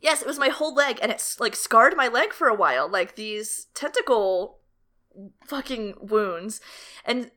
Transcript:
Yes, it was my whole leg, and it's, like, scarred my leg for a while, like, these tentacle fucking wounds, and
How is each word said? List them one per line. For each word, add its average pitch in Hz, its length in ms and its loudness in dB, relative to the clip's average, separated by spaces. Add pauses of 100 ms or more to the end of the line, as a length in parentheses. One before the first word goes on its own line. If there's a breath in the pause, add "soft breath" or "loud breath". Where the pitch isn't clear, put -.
Yes, 302 200 0
it - 80 -6
was 285 100 -4
my 277 120 2
whole 302 240 -4
leg, 277 280 2
and - 80 0
it's, - 300 -6
like, 220 160 -2
scarred 262 400 6
my 269 120 2
leg 277 260 0
for 320 120 2
a 226 80 4
while, 147 320 2
like, 185 300 -2
these 214 580 -8
tentacle 208 840 0 (840)
fucking 254 520 -8
wounds, 202 600 -2 (460 loud breath)
and 240 300 -2